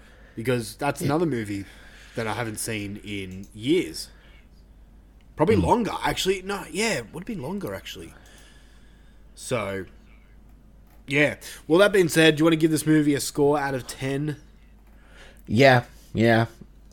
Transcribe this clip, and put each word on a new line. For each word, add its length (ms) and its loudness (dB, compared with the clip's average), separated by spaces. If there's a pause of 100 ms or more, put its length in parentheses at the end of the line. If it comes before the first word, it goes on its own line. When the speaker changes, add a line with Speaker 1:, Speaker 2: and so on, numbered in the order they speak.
(360)
Speaker 1:
Because 400 -4
that's 260 -4
Speaker 2:
Yeah. 40 -4
Speaker 1:
another 200 0
movie 400 -4 (500)
that 120 -4
I 60 -2
haven't 260 -6
seen 440 -8
in 520 -10
years. 540 -4 (1300)
Probably 200 2
Speaker 2:
Hmm. 80 2
Speaker 1:
longer, 280 0 (120)
actually. 400 -2
No, 280 -8
yeah, 240 -2
it 180 -8
would 120 -12
be 100 -8
longer, 380 -8
actually. 400 -14 (1200)
So, 500 -6 (1200)
yeah. 280 2 (320)
Well, 120 6
that 140 6
being 160 4
said, 260 4
do 60 0
you 40 4
wanna 120 4
give 140 2
this 140 0
movie 300 4
a 40 0
score 380 0
out 160 -4
of 140 -6
ten? 480 -4 (1120)
Speaker 2:
Yeah, 360 6 (280)
yeah. 340 4 (460)